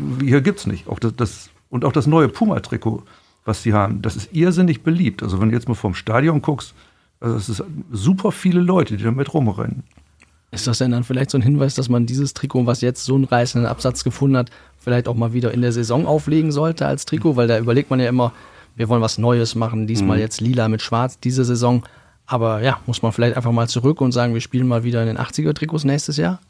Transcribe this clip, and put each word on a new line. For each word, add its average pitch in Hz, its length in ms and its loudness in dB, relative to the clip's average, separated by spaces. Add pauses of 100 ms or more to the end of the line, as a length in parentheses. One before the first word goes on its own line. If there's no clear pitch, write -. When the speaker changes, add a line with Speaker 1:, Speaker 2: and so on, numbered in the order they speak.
(200)
Speaker 1:
hier 139 220 4
gibt's 202 240 -2
nicht. - 220 -6
Auch - 120 -6
das, 113 160 -2
das, - 340 -6 (200)
und 123 160 -2
auch 135 60 2
das 143 160 0
neue 151 200 6
Puma-Trikot, 120 760 -2 (420)
was 107 160 -2
sie 107 120 0
haben, 98 280 0
das 92 140 -4
ist - 180 -10
irrsinnig 170 500 2
beliebt. 165 380 0
Also 95 180 -2
wenn 110 100 4
du 117 60 2
jetzt 117 120 -4
mal 117 80 0
vorm 101 180 -2
Stadion 139 480 0
guckst, - 320 -4 (460)
also 117 160 -2
es 104 140 -6
ist 98 140 -6 (280)
super 165 400 0
viele 180 300 2
Leute, 175 360 2
die 101 60 -6
damit 127 300 0
rumrennen. 117 500 -2 (680)
Speaker 2:
Ist - 160 -6
das 117 120 0
denn 127 120 2
dann 120 120 0
vielleicht 131 280 -2
so 139 60 0
ein 123 40 4
Hinweis, 139 340 2
dass 117 140 -2
man 120 160 2
dieses 135 280 -2
Trikot, 127 320 -2
was 117 160 0
jetzt 123 240 -2
so 131 100 0
einen 135 80 4
reißenden 120 460 2
Absatz - 340 -4
gefunden 135 340 2
hat, 123 140 -2 (280)
vielleicht 123 280 -2
auch 117 80 -2
mal 113 180 -2
wieder 120 180 0
in 123 100 -2
der 120 100 2
Saison 120 340 0
auflegen 151 460 0
sollte 156 340 -2
als 139 200 -4
Trikot? 143 300 0
Weil 120 120 2
da 117 100 2
überlegt 120 320 0
man 131 100 2
ja 120 100 2
immer, 123 240 0 (420)
wir 113 140 -2
wollen 117 120 4
was 110 160 0
Neues 117 380 2
machen, 113 320 -2
diesmal 104 300 2
Speaker 3:
Mhm. 104 40 2
Speaker 2:
jetzt - 200 -6
lila 120 260 2
mit 110 140 0
schwarz, - 380 -2
diese 127 240 0
Saison. 120 400 2 (420)
Aber 113 360 0
ja, 131 240 0
muss 120 160 -4
man 113 100 2
vielleicht 117 240 0
einfach 117 160 0
mal 117 160 2
zurück 135 320 0
und 127 120 2
sagen, 120 220 0
wir 113 80 -2
spielen 127 260 0
mal 117 160 0
wieder 117 180 0
in 113 60 0
den 113 100 -2
achtziger 151 360 -2
Trikots 151 320 -4
nächstes 143 320 0
Jahr? 175 220 -2 (100)